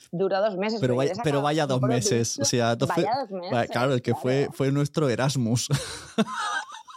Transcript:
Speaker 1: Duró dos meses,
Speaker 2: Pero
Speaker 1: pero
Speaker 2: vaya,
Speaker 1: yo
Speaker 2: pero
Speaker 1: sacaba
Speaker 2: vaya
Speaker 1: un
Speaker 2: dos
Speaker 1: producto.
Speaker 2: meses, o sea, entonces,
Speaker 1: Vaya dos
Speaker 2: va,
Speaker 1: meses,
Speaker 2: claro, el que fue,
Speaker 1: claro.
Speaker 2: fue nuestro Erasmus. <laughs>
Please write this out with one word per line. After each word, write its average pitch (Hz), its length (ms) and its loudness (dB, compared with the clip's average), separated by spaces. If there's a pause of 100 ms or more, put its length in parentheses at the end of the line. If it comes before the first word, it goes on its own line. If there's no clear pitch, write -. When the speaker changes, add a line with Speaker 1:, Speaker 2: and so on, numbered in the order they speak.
(120)
Speaker 1:
Duró 185 300 0
dos 208 160 0
meses, 214 220 -2
Speaker 2:
Pero 127 140 2
Speaker 1:
pero 123 40 0
Speaker 2:
vaya, 135 160 2
Speaker 1:
yo 208 100 -6
Speaker 2:
pero 143 140 2
Speaker 1:
sacaba 139 40 0
Speaker 2:
vaya 151 220 2
Speaker 1:
un 143 60 0
Speaker 2:
dos 127 100 2
Speaker 1:
producto. 127 160 2
Speaker 2:
meses, 120 440 0
o - 60 -2
sea, 117 280 2
entonces, 139 300 0
Speaker 1:
Vaya 220 160 0
dos 202 140 -6
Speaker 2:
va, 185 60 -6
Speaker 1:
meses, 143 320 -2
Speaker 2:
claro, 127 240 2
el 120 80 0
que 117 100 0
fue, 127 280 0
Speaker 1:
claro. 143 120 -2
Speaker 2:
fue 139 180 0
nuestro 143 380 0
Erasmus. 123 600 2
<laughs> - 1080 -4 (220)